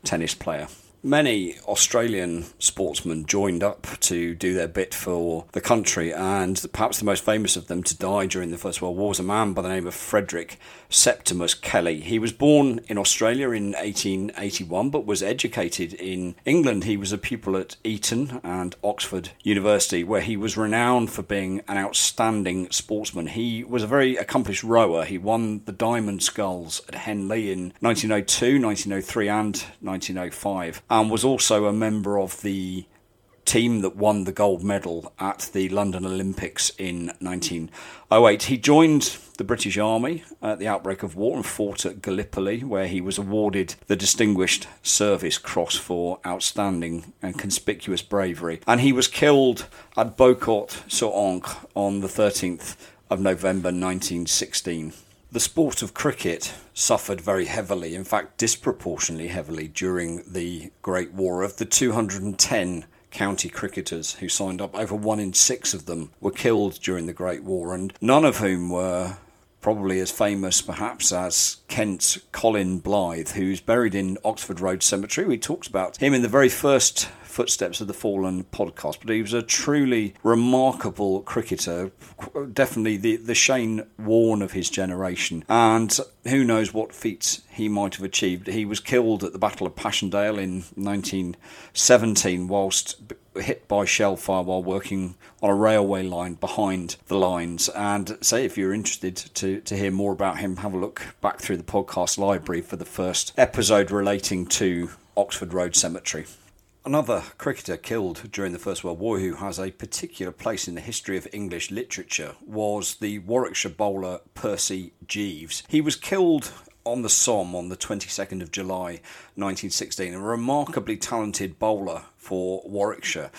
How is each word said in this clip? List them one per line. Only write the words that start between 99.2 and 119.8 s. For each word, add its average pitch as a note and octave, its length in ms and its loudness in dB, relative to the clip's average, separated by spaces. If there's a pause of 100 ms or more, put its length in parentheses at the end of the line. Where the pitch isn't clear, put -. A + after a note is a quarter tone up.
to - 160 -6
hear G2 140 0
more G2 220 0
about F#2 260 -2
him, F#2+ 180 -4
have G2 180 -6
a F#2 40 -2
look G2 240 -6 (180)
back - 200 -2
through F#2 180 -2
the E2+ 40 -10
podcast - 560 -2
library F#2 420 0
for F2 160 -8
the E2+ 80 -10
first - 520 -2
episode G#2 540 4
relating G2+ 560 0
to F2 440 0 (260)
Oxford G2+ 360 -2
Road F2+ 240 0
Cemetery. E2 500 -2 (580)
Another C3+ 380 0 (160)
cricketer G#2+ 400 -4
killed G#2 520 -4
during F#2+ 220 -4
the F2 60 -8
First F#2+ 260 -6
World E2+ 140 -6
War G#2+ 200 0
who F#2 180 -2
has F#2+ 220 -8
a F#2+ 120 -6
particular - 640 -10
place - 360 -4
in F2 60 -8
the E2 80 -10
history G2+ 340 -6
of F2 160 -8
English F#2 380 -8
literature - 640 -8 (100)
was G#2 520 -4
the G#2 240 -6
Warwickshire A2 500 -2
bowler F#2+ 500 -2 (140)
Percy F#2+ 580 -4 (140)
Jeeves. F2 600 -6
He D#3 120 4
was D3+ 160 0
killed E3+ 560 2 (320)
on A#2+ 160 -2
the A2+ 80 -2
Somme F#2+ 480 2
on F2+ 140 -6
the F#2 60 -10
twenty-second G2 640 -8
of E2 80 -12
July F#2 500 -6 (340)
nineteen G2 360 -4
sixteen, - 420 -4